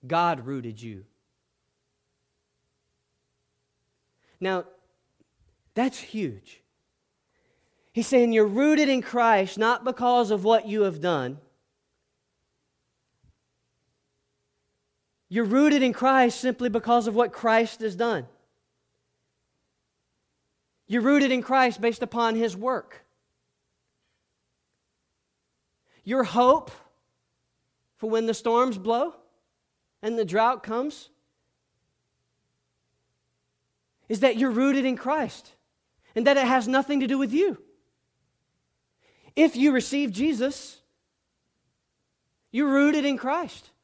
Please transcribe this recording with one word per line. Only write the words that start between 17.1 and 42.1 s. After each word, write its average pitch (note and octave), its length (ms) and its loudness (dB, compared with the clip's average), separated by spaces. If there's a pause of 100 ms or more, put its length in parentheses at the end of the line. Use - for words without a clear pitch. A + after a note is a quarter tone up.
what A#3+ 160 0
Christ A3+ 500 0
has G#3+ 140 -6
done. F#3 320 -4 (2500)
You're A3 160 0
rooted C#4 280 4
in B3+ 100 0
Christ B3+ 380 0
based A3+ 220 -2
upon A#3 340 -2
his A3+ 220 -2
work. A#3 480 -8 (3000)
Your B3 200 0
hope B3 480 2 (1300)
for A3 120 -8
when A3+ 160 0
the A3 80 -2
storms A#3 440 0
blow A#3 380 -2 (840)
and A3+ 160 -4
the A3 80 0
drought A3 380 0
comes B3 460 -6 (3000)
is G#3+ 100 -4
that A#3+ 160 4
you're B3 160 0
rooted C4+ 320 2
in B3+ 140 -2
Christ - 560 -6 (640)
and A#3+ 120 0
that C#4 80 4
it C4+ 100 2
has B3 220 2
nothing C4+ 320 0
to C4 80 -2
do C4+ 100 -2
with C4 140 -2
you. D#4+ 260 0 (1800)
If D4+ 180 4
you C#4 160 4
receive C4 400 -2
Jesus, C4 680 -4 (1700)